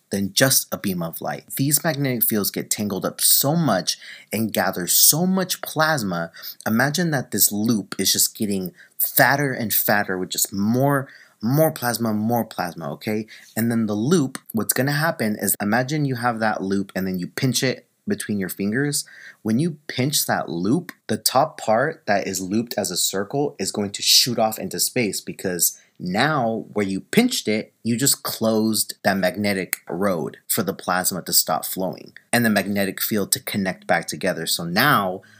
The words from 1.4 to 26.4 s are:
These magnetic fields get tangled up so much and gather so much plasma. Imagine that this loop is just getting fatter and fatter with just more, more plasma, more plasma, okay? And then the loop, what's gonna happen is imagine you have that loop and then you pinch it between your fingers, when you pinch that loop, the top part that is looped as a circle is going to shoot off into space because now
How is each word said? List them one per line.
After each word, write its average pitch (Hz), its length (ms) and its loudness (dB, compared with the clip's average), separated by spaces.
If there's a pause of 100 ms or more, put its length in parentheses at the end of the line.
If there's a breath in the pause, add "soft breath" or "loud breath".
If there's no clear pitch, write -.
These 147 260 2
magnetic 139 420 0
fields 101 260 0
get 85 180 -4
tangled 98 380 -2
up - 160 -6
so - 340 2
much 110 400 2 (340 loud breath)
and 107 220 -2
gather 92 340 0
so - 380 4
much 185 380 0
plasma. 107 680 0 (360 loud breath)
Imagine 147 460 2
that 127 180 -2
this 101 200 2
loop 104 480 0
is 95 140 2
just - 240 0
getting 180 380 -4 (240 loud breath)
fatter 139 540 2
and 110 200 -4
fatter 98 460 0
with 90 100 -4
just - 240 -2
more, 127 560 2 (320 loud breath)
more 147 300 4
plasma, 117 420 -2
more 110 320 0
plasma, 82 500 -6
okay? 107 320 -4 (300 loud breath)
And 117 140 2
then 117 160 2
the 104 80 -2
loop, 131 420 2 (160)
what's 104 220 -2
gonna 135 180 0
happen 143 480 0
is 101 180 0
imagine 131 460 0
you 131 120 0
have 117 240 0
that 107 220 0
loop 98 320 0
and 95 120 -2
then 92 120 -2
you 87 100 -4
pinch - 340 0
it - 240 -2 (220)
between 196 300 -2
your 185 100 -2
fingers, 135 580 -2 (360 loud breath)
when 110 160 2
you 151 280 -2
pinch 147 400 0
that 101 220 -2
loop, 101 440 0 (140)
the 110 100 -2
top - 440 0
part 127 460 0
that 101 200 2
is 92 140 -4
looped 104 360 -2
as 98 140 -2
a 90 60 -6
circle 104 640 -2
is - 120 -4
going 101 200 -4
to - 120 -10
shoot - 360 4
off 110 200 0
into - 220 -6
space 107 400 0
because 90 600 -2 (180 loud breath)
now 113 760 0